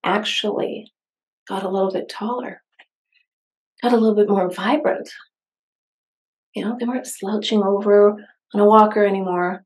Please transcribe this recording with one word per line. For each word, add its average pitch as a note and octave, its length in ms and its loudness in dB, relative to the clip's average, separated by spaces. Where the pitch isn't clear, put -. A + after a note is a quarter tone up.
actually - 880 -4
got G3 160 -8
a F#3 60 -6
little F#3+ 220 -2
bit - 180 -8
taller, B3 520 -8
got A#3+ 120 2
a A#3 40 4
little A3 180 2
bit G#3 140 4
more F#3+ 200 0
vibrant. A#3 600 -2
You G3 100 -8
know, A#3+ 140 -4
they A#3+ 60 -6
weren't B3+ 220 -6
slouching G#3+ 560 -4
over G3+ 520 4
on G#3 60 -2
a G#3 60 6
walker G#3+ 400 6
anymore. F#3 600 -4